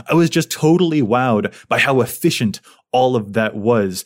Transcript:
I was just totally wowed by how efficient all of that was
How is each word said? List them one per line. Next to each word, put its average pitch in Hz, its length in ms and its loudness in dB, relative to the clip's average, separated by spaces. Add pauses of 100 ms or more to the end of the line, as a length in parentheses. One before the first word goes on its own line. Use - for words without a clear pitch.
I - 40 -2
was 165 160 4
just 160 220 -2
totally 160 500 2
wowed 117 520 0 (140)
by 117 120 -2
how 135 220 2
efficient 117 600 -2 (300)
all 127 240 2
of 101 180 -4
that 110 220 -2
was 101 500 -2